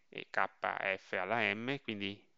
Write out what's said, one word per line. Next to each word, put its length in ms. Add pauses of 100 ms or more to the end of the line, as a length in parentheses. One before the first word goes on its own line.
e 200
K 80
a 600
F 160
alla 420
M, 260
quindi, 400 (180)